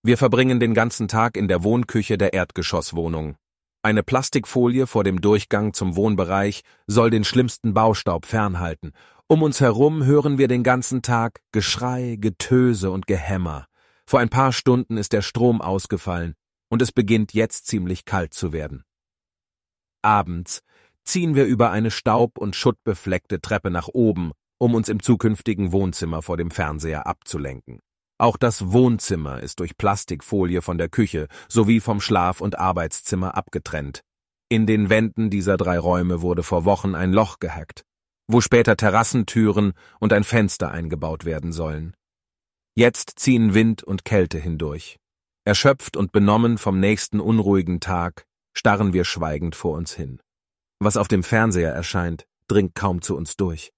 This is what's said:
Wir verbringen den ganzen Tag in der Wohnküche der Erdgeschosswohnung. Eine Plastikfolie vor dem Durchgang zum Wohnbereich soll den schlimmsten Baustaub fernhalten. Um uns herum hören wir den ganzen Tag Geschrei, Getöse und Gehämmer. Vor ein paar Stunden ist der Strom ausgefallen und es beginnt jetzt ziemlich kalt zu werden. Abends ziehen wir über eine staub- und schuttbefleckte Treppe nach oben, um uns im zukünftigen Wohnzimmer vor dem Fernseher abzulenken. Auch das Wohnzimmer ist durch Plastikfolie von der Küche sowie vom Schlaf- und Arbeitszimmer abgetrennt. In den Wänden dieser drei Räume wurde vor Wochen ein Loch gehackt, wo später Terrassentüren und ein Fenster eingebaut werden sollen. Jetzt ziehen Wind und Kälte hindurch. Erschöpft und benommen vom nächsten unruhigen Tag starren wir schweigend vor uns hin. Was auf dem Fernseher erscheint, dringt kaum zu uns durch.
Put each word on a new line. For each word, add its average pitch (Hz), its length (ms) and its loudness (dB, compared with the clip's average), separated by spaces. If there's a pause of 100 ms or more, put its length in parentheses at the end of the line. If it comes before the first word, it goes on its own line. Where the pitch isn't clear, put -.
Wir 117 160 4
verbringen 127 420 2
den 117 140 2
ganzen 110 340 0
Tag 113 300 0
in 98 100 0
der 87 140 2
Wohnküche 110 560 0
der 95 160 2
Erdgeschosswohnung. 82 1000 -4 (460)
Eine 107 200 2
Plastikfolie 127 840 0
vor 107 180 0
dem 92 180 0
Durchgang 104 500 2
zum 90 240 -2
Wohnbereich 98 680 0 (240)
soll 113 220 4
den 110 160 2
schlimmsten 120 480 0
Baustaub 101 540 0
fernhalten. 87 680 -4 (340)
Um 156 160 4
uns 151 180 0
herum 143 440 4
hören 147 320 4
wir 135 120 4
den 123 160 2
ganzen 127 360 0
Tag 117 400 -2 (120)
Geschrei, 123 680 -2
Getöse 110 720 2
und 92 160 -6
Gehämmer. 90 600 -2 (380)
Vor 135 160 2
ein 117 80 2
paar 131 240 2
Stunden 123 440 0
ist 104 160 -2
der 104 100 2
Strom 117 400 0
ausgefallen 87 720 -4 (340)
und 117 140 0
es 120 100 0
beginnt 110 400 2
jetzt - 340 -2
ziemlich 92 380 -4
kalt 90 300 -4
zu 82 180 -6
werden. 73 320 -10 (1160)
Abends 90 580 0 (440)
ziehen 170 300 0
wir 139 120 4
über 117 240 2
eine 110 200 0
staub- 117 480 0
und 101 160 -6
schuttbefleckte 95 840 -2
Treppe 101 300 -4
nach 85 180 -6
oben, 90 440 0 (260)
um 120 160 2
uns 113 140 0
im 110 140 -4
zukünftigen 104 680 0
Wohnzimmer 87 500 -2
vor 87 140 -6
dem 85 140 -4
Fernseher 76 560 -6
abzulenken. 67 760 -10 (380)
Auch 117 180 2
das 101 340 0
Wohnzimmer 98 680 2
ist - 200 -12
durch 87 180 -8
Plastikfolie 92 840 -2
von 85 160 -6
der 82 140 -4
Küche 82 360 -2 (220)
sowie 113 320 4
vom 104 200 -4
Schlaf- 92 420 0
und 98 160 -4
Arbeitszimmer 92 760 -4
abgetrennt. - 680 -8 (480)
In 110 160 2
den 107 240 2
Wänden 110 400 2
dieser 98 260 0
drei 87 220 0
Räume 90 420 0
wurde 87 220 -2
vor 85 240 -2
Wochen 98 280 0
ein 92 180 0
Loch 104 260 0
gehackt, 80 440 -12 (460)
wo 117 140 4
später 117 340 4
Terrassentüren 107 960 2 (280)
und 107 120 2
ein 104 100 4
Fenster 101 480 0
eingebaut 80 540 -6
werden 80 260 -6
sollen. 80 460 -8 (800)
Jetzt - 420 2
ziehen 113 380 4
Wind 110 280 4
und 95 220 -6
Kälte 90 340 0
hindurch. 78 600 -8 (480)
Erschöpft 131 500 2
und 98 160 -2
benommen 110 460 4
vom 98 200 0
nächsten 104 420 0
unruhigen 95 600 2
Tag 87 460 -6 (260)
starren 101 400 2
wir 87 120 2
schweigend 78 520 -4
vor 82 200 -4
uns 85 180 -10
hin. 65 260 -12 (580)
Was 101 180 2
auf 101 120 0
dem 95 140 2
Fernseher 92 500 2
erscheint, 85 540 -6 (220)
dringt 185 260 2
kaum 92 260 -2
zu 87 160 -4
uns 80 200 -8
durch. 87 420 -4